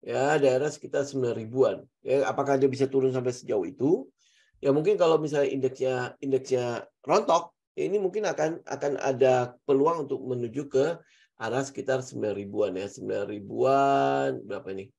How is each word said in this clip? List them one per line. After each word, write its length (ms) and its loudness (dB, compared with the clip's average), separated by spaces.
Ya, 400 0
daerah 240 4
sekitar 400 -4
sembilan 320 -2
ribuan. 480 0
Ya, 240 2
apakah 320 0
dia 80 4
bisa 240 2
turun 240 0
sampai 160 -2
sejauh 400 -4
itu? 400 -2
Ya, 160 2
mungkin 240 2
kalau 240 4
misalnya 240 0
indeksnya, 720 -2
indeksnya 720 -2
rontok, 480 2
ya 80 0
ini 160 0
mungkin 240 -2
akan, 400 -2
akan 320 -4
ada 640 2
peluang 480 2
untuk 160 -6
menuju 400 -6
ke 320 0
arah 240 -2
sekitar 400 -4
sembilan 320 -6
ribuan 400 -2
ya, 160 -6
sembilan 400 -6
ribuan, 1120 0
berapa 320 -10
ini? 240 -12